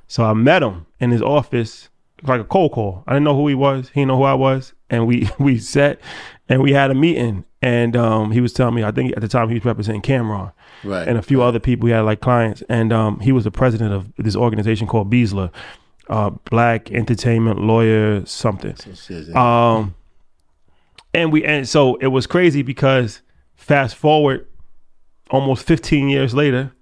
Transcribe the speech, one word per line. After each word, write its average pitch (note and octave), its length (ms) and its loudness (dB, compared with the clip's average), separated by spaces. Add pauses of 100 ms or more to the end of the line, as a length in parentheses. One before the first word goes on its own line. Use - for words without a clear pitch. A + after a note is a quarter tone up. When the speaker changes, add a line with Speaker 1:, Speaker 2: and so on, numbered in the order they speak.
Speaker 1:
So - 180 -2
I A2 80 2
met C#3+ 300 4
him F#2 240 -6 (140)
in A#2+ 100 0
his A#2 100 2
office, A#2+ 680 -2 (340)
like C3 180 -2
a G#2 40 -8
cold F3+ 280 0
call. G2+ 360 -6
I - 40 0
didn't C#3+ 120 2
know D3 120 2
who D3 120 0
he C#3 80 0
was. C3+ 380 -2
He C#3+ 60 0
didn't C3+ 80 2
know C3 100 2
who C3+ 60 2
I C3+ 100 2
was. C3 400 -2 (160)
And A#2 180 0
we, A#2+ 260 0
<laughs> - 60 -14
we C3+ 180 2
sat C#3+ 420 0 (480)
and C3 140 2
we C3+ 100 4
had C#3 200 4
a - 20 0
meeting. B2 500 0 (180)
And, A#2+ 340 0
um, A2 340 0
he A2+ 100 2
was B2 120 0
telling A#2+ 240 0
me, A2+ 80 0
I G#2 80 -2
think B2+ 240 -2
at - 60 -6
the A2 60 -2
time A#2 200 0
he A#2 60 -2
was A#2 120 -4
representing G#2+ 360 -4
Cameron G#2+ 500 -2 (320)
Speaker 2:
Right. F#2+ 220 -6
Speaker 1:
and A#2 120 0
a G#2 40 -4
few C3 200 2
other B2 160 2
people. A#2 300 0
He A#2 40 2
had, A2 140 2
like, G#2+ 140 -2
clients. A#2 480 0
And, A2+ 240 0
um, A2 280 0
he B2 120 2
was B2+ 120 2
the G#2 60 -4
president A2+ 420 0
of G2 140 -4 (120)
this G#2 180 -2
organization G#2+ 500 0
called G#2 240 -2
Beasler, G2+ 400 0 (580)
uh, G#2 220 -2 (200)
Black A#2 420 0
Entertainment A2+ 680 0
Lawyer A2 640 2
something. - 460 -6
Speaker 2:
Association. E2+ 680 -12
Speaker 1:
Um, A#2 580 2 (1160)
and D#3+ 200 -2
we, D3+ 120 2
and C#3+ 240 -2
so C3+ 280 4
it C3+ 120 -2
was C3 180 0
crazy E3+ 360 2
because C3 580 0 (360)
fast C3+ 400 0
forward D3+ 500 2 (840)
almost C3+ 360 0
fifteen D3+ 420 0
years C3+ 260 0
later, C3+ 480 0